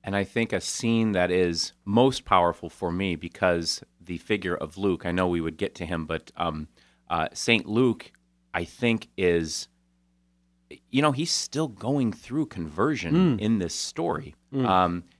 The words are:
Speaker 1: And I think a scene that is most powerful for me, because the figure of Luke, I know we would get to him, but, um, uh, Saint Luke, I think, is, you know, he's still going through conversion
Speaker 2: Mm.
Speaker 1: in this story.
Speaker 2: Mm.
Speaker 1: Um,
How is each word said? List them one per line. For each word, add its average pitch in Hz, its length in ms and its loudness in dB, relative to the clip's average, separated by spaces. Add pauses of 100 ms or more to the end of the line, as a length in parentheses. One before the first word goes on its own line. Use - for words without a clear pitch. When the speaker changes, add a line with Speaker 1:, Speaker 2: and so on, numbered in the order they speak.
Speaker 1:
And 98 140 -4
I 98 80 0
think 113 300 -2
a 90 80 0
scene 113 500 0
that 90 180 2
is 87 440 2 (100)
most 127 400 4
powerful 87 460 2
for 87 200 -4
me, 90 260 -2
because 85 680 -2 (160)
the 87 160 -10
figure 92 400 -2
of 78 220 -10
Luke, 95 260 0
I 87 80 -4
know 90 160 2
we 85 140 0
would 80 160 -6
get - 180 -4
to 87 80 -8
him, 82 220 -6
but, 80 320 -6
um, 78 300 -4 (420)
uh, 82 240 -2
Saint - 320 0
Luke, 113 440 0 (440)
I 87 100 -4
think, 113 440 -2 (100)
is, 85 500 0 (1200)
you 135 120 2
know, 151 100 4
he's 156 180 -2
still - 380 -4
going 113 440 -2
through 147 340 -6
conversion 113 920 0
Speaker 2:
Mm. 98 40 -4
Speaker 1:
in 107 180 2
this 87 160 -4
story. 135 600 -6 (180)
Speaker 2:
Mm. 131 140 0
Speaker 1:
Um, 90 380 2 (160)